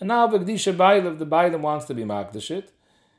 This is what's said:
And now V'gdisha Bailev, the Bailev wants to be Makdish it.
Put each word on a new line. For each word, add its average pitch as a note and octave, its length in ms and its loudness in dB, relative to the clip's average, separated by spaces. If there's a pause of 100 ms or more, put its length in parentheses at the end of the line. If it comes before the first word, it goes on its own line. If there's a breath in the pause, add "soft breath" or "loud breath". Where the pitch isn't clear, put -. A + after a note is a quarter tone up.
And F#3+ 60 -6
now A#3 200 2
V'gdisha G3+ 480 -2
Bailev, F#3 440 4
the D#3 80 -6
Bailev E3 320 2
wants D3+ 260 -4
to C#3 80 -8
be A2+ 100 -6
Makdish G#2 460 -8
it. F#3 220 -10 (480)